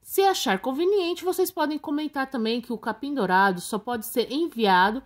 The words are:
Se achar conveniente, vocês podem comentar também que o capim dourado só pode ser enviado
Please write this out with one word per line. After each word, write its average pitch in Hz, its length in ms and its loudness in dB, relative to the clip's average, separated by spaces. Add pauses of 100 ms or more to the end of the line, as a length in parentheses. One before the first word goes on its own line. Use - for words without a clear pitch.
Se - 200 -2
achar 320 380 2
conveniente, 349 640 0
vocês 359 280 0
podem 302 260 -2
comentar 294 520 -4
também 226 300 -2
que 233 140 -8
o 208 40 -4
capim 277 360 -8
dourado 190 480 2
só - 160 -4
pode 240 280 -6
ser - 260 -2
enviado 226 760 2